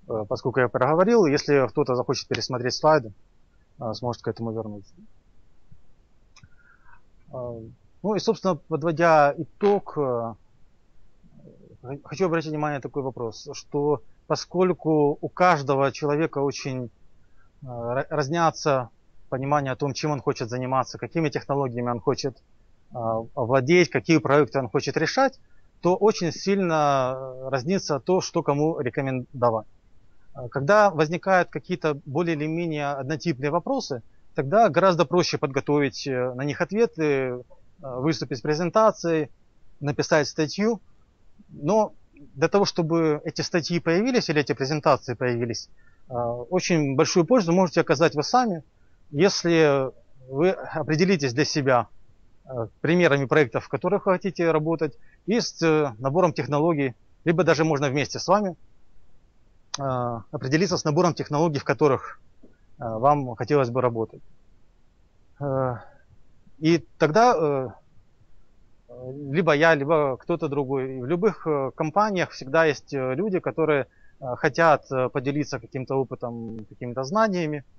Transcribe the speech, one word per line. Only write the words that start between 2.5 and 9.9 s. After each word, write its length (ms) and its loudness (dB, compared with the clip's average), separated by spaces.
слайды, 380 2
э, 140 -6
сможет 280 -6
к 60 -4
этому 240 -6
вернуться. 420 -12
Э, 280 -10
ну 120 -2
и, 60 0
собственно, 340 0
подводя 840 4
итог, 600 -2